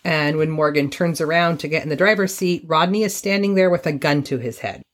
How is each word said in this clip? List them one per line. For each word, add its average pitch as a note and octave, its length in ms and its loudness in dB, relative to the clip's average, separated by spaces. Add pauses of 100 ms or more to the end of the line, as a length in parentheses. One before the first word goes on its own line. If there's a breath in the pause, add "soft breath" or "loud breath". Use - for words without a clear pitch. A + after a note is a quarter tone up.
And D#3 340 0
when D#3 120 0
Morgan D3 380 0
turns E3+ 320 -2
around E3 380 2
to D#3 100 -8
get D#3 140 -2
in D3+ 80 -6
the D3 60 -2
driver's F#3+ 380 2
seat, F3+ 320 -2
Rodney E3+ 360 2
is G3+ 120 -2
standing G3+ 400 0
there F#3 140 4
with F3 180 0
a D#3 60 0
gun D3 320 0
to C3+ 140 -4
his A#2 220 -8
head. A2 220 -8 (120)